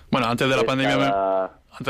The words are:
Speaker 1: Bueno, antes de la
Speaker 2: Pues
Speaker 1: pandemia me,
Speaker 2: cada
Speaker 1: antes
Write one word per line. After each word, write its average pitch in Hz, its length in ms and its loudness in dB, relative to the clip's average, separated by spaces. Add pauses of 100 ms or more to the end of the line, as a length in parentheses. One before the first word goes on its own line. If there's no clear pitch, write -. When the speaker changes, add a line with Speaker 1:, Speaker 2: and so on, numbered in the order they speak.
(100)
Speaker 1:
Bueno, 123 180 0
antes 120 200 0
de 135 80 2
la 127 60 2
Speaker 2:
Pues 120 60 2
Speaker 1:
pandemia 135 280 0
me, 135 100 0
Speaker 2:
cada 95 520 -2 (140)
Speaker 1:
antes 127 180 -14